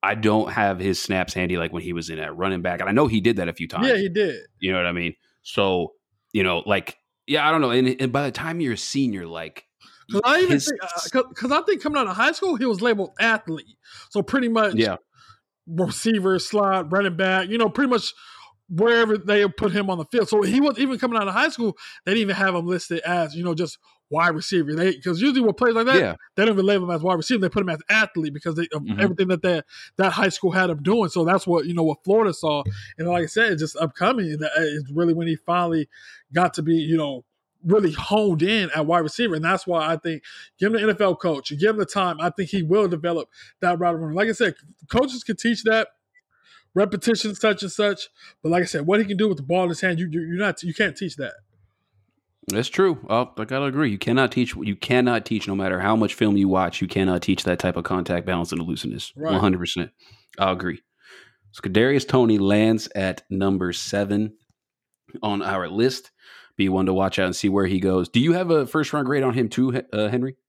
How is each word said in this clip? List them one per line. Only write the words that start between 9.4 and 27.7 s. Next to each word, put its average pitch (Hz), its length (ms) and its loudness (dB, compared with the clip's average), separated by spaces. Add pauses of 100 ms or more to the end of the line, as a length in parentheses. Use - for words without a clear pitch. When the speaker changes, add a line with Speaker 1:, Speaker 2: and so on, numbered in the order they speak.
Speaker 2:
'Cause 208 140 0
I 285 160 4
even 359 140 4
Speaker 1:
his - 140 0
Speaker 2:
think, 233 140 -6
uh, 185 60 -10 (220)
'cause, 254 140 0 (100)
'cause 247 180 -4
I 320 100 2
think 381 180 0
coming 302 180 -2
out 233 100 0
of 185 80 -6
high 254 160 2
school, 349 240 -2
he 240 100 -2
was 208 160 -2
labeled 214 380 0
athlete. 214 560 -2 (340)
So 208 120 -2
pretty 254 260 0
much 220 260 2
Speaker 1:
Yeah. 107 220 2 (680)
Speaker 2:
receiver, 185 720 0
slot, 190 540 0
running 190 240 0
back, 185 320 0
you 214 80 -2
know, 226 140 2
pretty 269 180 0
much 240 240 0 (560)
wherever 220 480 2
they 208 320 2
put 208 240 -2
him 202 160 0
on 185 100 -2
the 156 80 -6
field. 226 220 0
So 214 140 4
he 202 180 2
was, 285 180 2
even 262 200 0
coming 240 200 -2
out 202 100 0
of 185 60 -4
high 269 140 2
school, 233 300 -2 (260)
they 180 80 0
didn't 226 100 2
even 196 140 0
have 190 180 0
him 170 120 -2
listed 175 400 -4
as, 170 300 -2
you 170 80 -6
know, 175 100 0
just 160 240 -4 (320)
wide 165 240 2
receiver. 160 400 0
They, 175 240 2
'cause 175 220 -4
usually 262 200 2
with 220 160 2
players 233 200 2
like 226 100 2
that, 262 140 6
Speaker 1:
Yeah. 92 160 0 (200)
Speaker 2:
they 196 80 4
don't 220 120 4
even 190 100 2
label 190 240 2
him 170 40 -2
as 160 80 -2
wide 180 120 2
receiver. 190 260 0
They 185 80 2
put 208 140 -2
him 180 80 -2